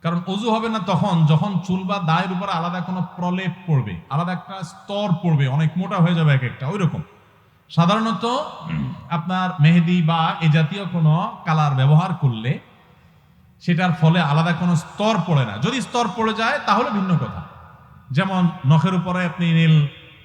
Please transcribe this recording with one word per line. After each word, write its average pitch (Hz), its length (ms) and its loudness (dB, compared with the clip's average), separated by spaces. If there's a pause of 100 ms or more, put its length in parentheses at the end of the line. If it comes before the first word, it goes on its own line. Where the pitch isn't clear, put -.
কারণ 170 260 -4
অজু 208 240 -4
হবে 226 180 -2
না 220 100 -2
তখন, 170 460 2
যখন 165 340 2
চুল 185 240 -4
বা 202 140 -2
দাড়ির 180 340 0
উপর 190 180 -4
আলাদা 175 320 -4
কোনো 180 340 -4
প্রলেপ 180 360 -4 (160)
পড়বে, 104 320 -2 (100)
আলাদা 170 220 -4
একটা 190 320 -10
স্তর 202 460 -6 (140)
পড়বে, 151 240 2
অনেক 151 300 0
মোটা 190 200 -4
হয়ে 175 180 4
যাবে 156 180 2
এক 131 100 2
একটা, 127 240 -6
ওই 196 120 -4
রকম। - 220 -2 (680)
সাধারণত 208 560 0 (840)
আপনার 180 400 -2 (100)
মেহেদি 170 420 6
বা 165 400 0
এ 165 80 4
জাতীয় 160 360 0
কোনো 175 600 0
কালার 156 280 0
ব্যবহার 151 400 4
করলে 120 460 -2 (1000)
সেটার 175 320 0
ফলে 165 300 4
আলাদা 160 320 2
কোনো 175 220 0
স্তর 208 420 0 (100)
পড়ে 143 180 2
না। 104 120 -8
যদি 220 240 -2
স্তর 240 340 -2
পড়ে 220 180 0
যায়, 233 320 -2
তাহলে 226 240 2
ভিন্ন 185 280 0
কথা। 104 260 -6 (680)
যেমন 180 380 2 (160)
নখের 160 280 4
উপরে 180 320 -2
আপনি 170 280 -2
নেল 160 340 4 (380)